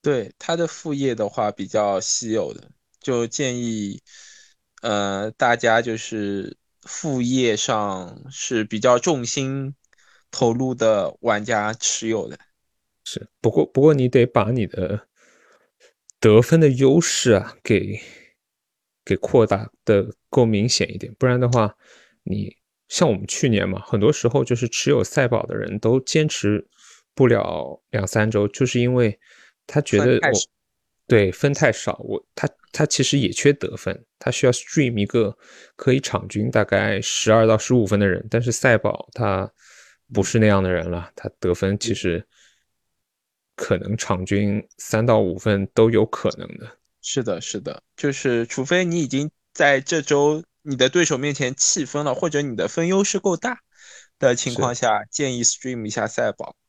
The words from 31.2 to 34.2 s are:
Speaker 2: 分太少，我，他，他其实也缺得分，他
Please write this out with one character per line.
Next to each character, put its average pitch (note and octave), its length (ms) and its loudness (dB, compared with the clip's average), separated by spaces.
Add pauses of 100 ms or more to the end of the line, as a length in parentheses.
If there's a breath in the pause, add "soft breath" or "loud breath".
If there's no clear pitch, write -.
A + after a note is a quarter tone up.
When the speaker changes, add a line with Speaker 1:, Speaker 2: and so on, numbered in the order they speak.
Speaker 2:
分 C#3+ 200 0
太 C#3 200 2
少， - 320 -6
我， G#2 200 -8 (120)
他， D3 120 -4 (220)
他 - 160 -2
其 - 160 0
实 C#3+ 160 2
也 A#2+ 120 2
缺 - 240 2
得 - 220 -8
分， - 300 -8 (120)
他 - 120 -4